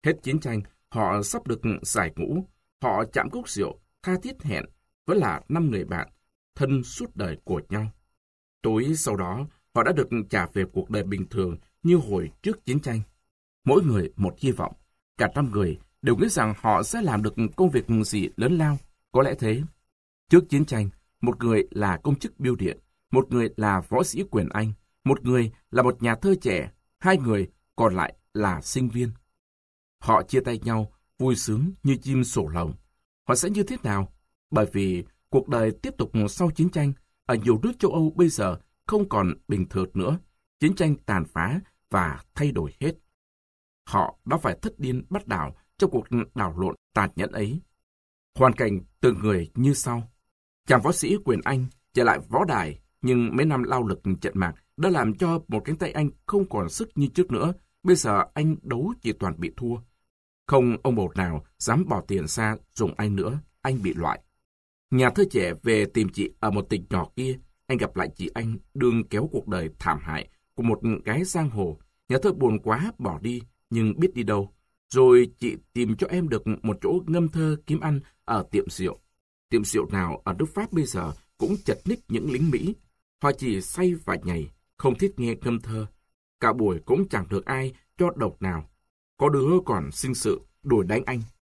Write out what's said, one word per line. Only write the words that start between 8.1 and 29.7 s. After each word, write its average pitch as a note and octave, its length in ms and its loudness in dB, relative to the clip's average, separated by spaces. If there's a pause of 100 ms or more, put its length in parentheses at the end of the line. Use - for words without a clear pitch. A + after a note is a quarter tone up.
Tối A#2+ 340 0
sau A#2+ 200 -2
đó, F#2+ 320 -4 (280)
họ A#2 80 4
đã C#3+ 80 4
được D3 180 0 (200)
trả F#2 160 0
về F#2+ 280 -2
cuộc F#2+ 160 -4
đời G#2 140 -2
bình F#2+ 260 -4
thường F2+ 280 -4 (260)
như E3+ 120 6
hồi F#2+ 360 -2 (100)
trước - 240 -6
chiến C3 140 0
tranh. A#2 220 -4 (640)
Mỗi F3+ 180 6
người G#2+ 320 0
một F#2+ 240 -2
hy C3 120 0
vọng. - 220 -4 (440)
Cả G#2+ 180 2
năm C#3 160 0
người F#2+ 280 0 (220)
đều A#2+ 140 4
nghĩ F#3+ 140 2
rằng A2 280 0
họ G#2 260 2
sẽ A#3 180 -4
làm A2 220 0
được G#2+ 120 -2 (200)
công F#3 140 4
việc B2+ 160 0 (200)
gì G#2 300 -2
lớn D3 220 2
lao. D3+ 200 2 (340)
Có - 100 6
lẽ - 180 2
thế. A2+ 220 0 (680)
Trước F3 200 8
chiến C#3+ 160 2
tranh, G#2+ 240 -2 (320)
một A#2+ 220 0
người A2+ 280 2
là G2 260 0
công C#3 180 0
chức - 240 -12
bưu B2+ 160 0
điện, - 240 -4 (320)
một C3 200 2
người A#2 260 2
là G2+ 320 2
võ - 140 2
sĩ G2+ 280 -4
quyền F#2+ 180 0
Anh, G#2+ 240 -2 (300)
một C#3 200 0
người A#2+ 280 2 (200)
là A#2+ 120 4
một B2 200 2
nhà A#2 120 2
thơ F#3+ 260 2
trẻ, F#2 300 -2 (280)
hai F#3 180 4
người A2 300 0 (280)
còn A2 200 2
lại E2+ 180 -2 (200)
là F#2+ 280 -2
sinh B2+ 280 -2
viên. A#2+ 200 -2 (880)